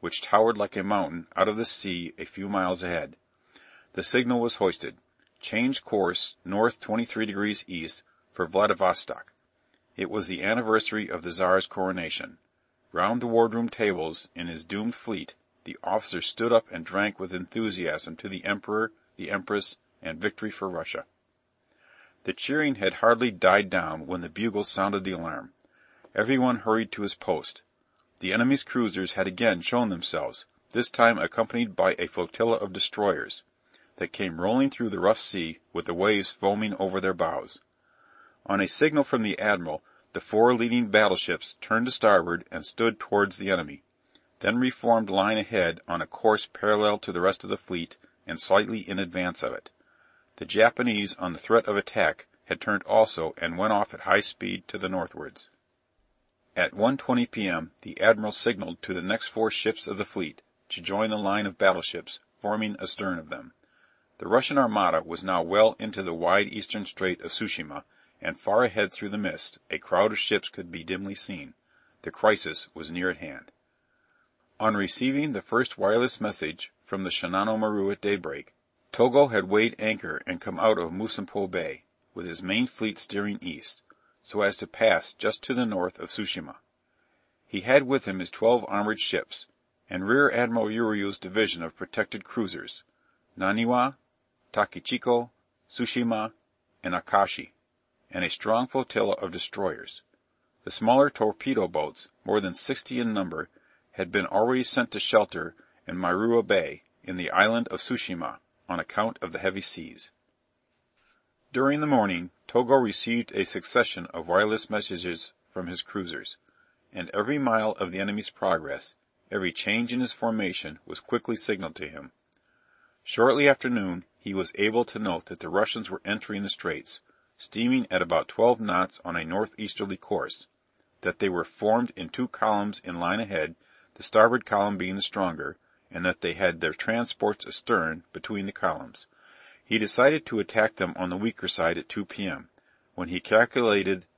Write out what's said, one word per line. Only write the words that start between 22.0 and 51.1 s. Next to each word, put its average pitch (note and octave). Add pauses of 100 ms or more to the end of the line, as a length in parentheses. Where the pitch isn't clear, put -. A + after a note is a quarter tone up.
The F#2+
cheering C#3+
had F#2+
hardly A#2
died F#2
down D#2+
when F2
the E2+
bugle G2+
sounded G2
the F#2
alarm. E2 (640)
Everyone B2+
hurried A2
to G#2
his G2+
post. - (580)
The F#2
enemy's B2+
cruisers F#2+
had F#2+
again F#2+
shown A#2+
themselves, E2+ (280)
this A#2+
time A#2
accompanied A2+
by F#2
a F2
flotilla A2+
of G2
destroyers, F#2 (520)
that -
came E2+
rolling B2
through A#2+
the F#2
rough G2
sea D#2+ (120)
with E2
the F2+
waves G2
foaming G#2
over F#2+
their F#2
bows. E2 (840)
On G2
a F#2+
signal D3
from B2
the G#2
admiral, F2 (300)
the -
four A#2
leading A#2+
battleships G2
turned A2+
to B2+
starboard F2
and -
stood A2+
towards G2+
the G2
enemy, D#2 (580)
then A2
reformed A#2
line G2
ahead F#2
on F2
a -
course -
parallel G#2
to -
the F2
rest F#2+
of G2
the G2+
fleet E2+ (300)
and E2
slightly G#2
in G2
advance F2+
of B1+
it. - (640)
The -
Japanese, G#2+